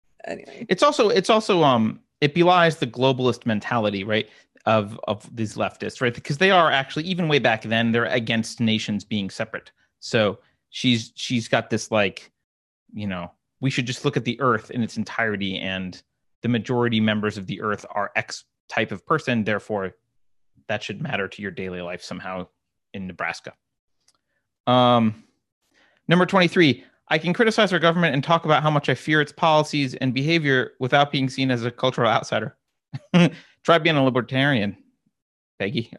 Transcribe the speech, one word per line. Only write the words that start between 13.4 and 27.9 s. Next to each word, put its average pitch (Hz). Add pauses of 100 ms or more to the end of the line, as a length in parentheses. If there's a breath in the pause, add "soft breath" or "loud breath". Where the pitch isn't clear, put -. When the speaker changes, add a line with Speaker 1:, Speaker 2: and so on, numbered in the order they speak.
Speaker 2:
We 135
should 139
just 123
look 143
at 117
the 120
earth 120
in 123
its -
entirety, 101
and 95 (400)
the 117
majority 120
members 107
of 95
the 98
earth 104
are 101
X - (240)
type 113
of 98
person. 131
Therefore, 101 (720)
that 107
should 101
matter 101
to -
your 98
daily 90
life 87
somehow 90 (460)
in 95
Nebraska. 85 (1120)
Um, 120 (840)
number 180
twenty-three, 175 (240 loud breath)
I 160
can 165
criticize 220
our 170
government 165